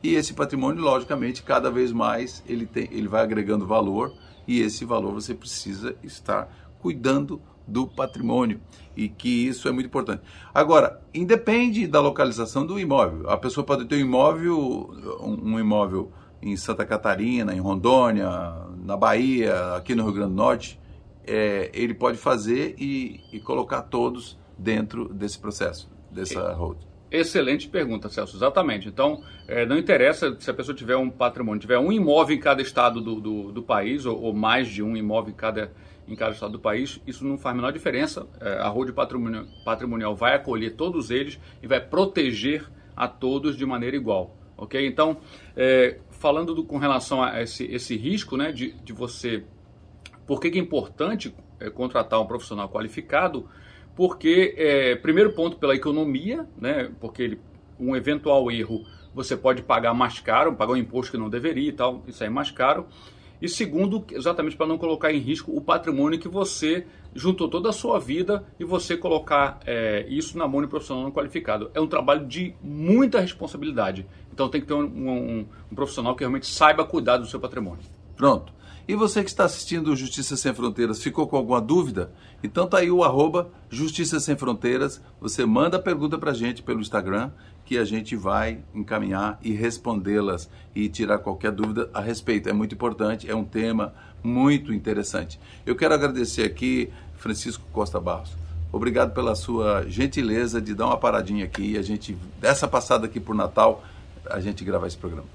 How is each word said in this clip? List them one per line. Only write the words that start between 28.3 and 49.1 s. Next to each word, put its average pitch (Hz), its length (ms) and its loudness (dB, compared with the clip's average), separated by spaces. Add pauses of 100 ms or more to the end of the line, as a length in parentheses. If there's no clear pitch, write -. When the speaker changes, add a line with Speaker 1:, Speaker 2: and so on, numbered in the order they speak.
Speaker 2:
Exatamente. 117 500 0
Então, 135 340 0 (240)
é, 120 200 0
não 135 100 2
interessa 151 640 4
se - 100 -6
a 117 40 -4
pessoa 135 200 -6
tiver 127 220 0
um 131 140 0
patrimônio, 120 500 0
tiver 123 180 4
um 165 140 4
imóvel 156 420 6
em 135 60 0
cada 135 220 4
estado 117 400 2
do, 110 180 -4
do, 104 320 -6
do 113 100 -8
país, 120 440 0
ou, 117 120 -2
ou 113 140 -4
mais 113 340 2
de 104 160 -8
um 110 140 -4
imóvel 107 340 -2
em - 60 -16
cada, 107 340 -4 (380)
em 110 80 -10
cada 110 160 -2
estado 107 200 -8
do 110 60 -12
país, 117 480 -2
isso 131 160 -12
não 139 140 -4
faz 135 160 -4
a 120 40 -4
menor 123 140 -2
diferença. 147 560 -4 (140)
É, 101 200 -2
a - 80 0
hold 123 240 -2
patrimonial, 117 520 -4 (180)
patrimonial 113 540 -4
vai 120 180 4
acolher 113 360 -2
todos 156 400 -4
eles 139 280 -2 (240)
e 123 40 -16
vai 127 140 2
proteger 151 840 0 (320)
a 120 100 0
todos 135 520 -2
de 131 80 -2
maneira 127 280 -4
igual, 104 400 -2 (220)
ok? 135 300 -4
Então, 156 320 2 (360)
é, 127 440 6 (140)
falando 160 420 0
do, 160 100 -2
com 147 140 -6
relação 135 440 0
a 117 200 -2
esse, 117 220 -6
esse 120 300 -6
risco, 131 440 -4
né, 151 140 -2
de, 123 200 -6 (100)
de 117 120 -14
você, 117 500 -6 (840)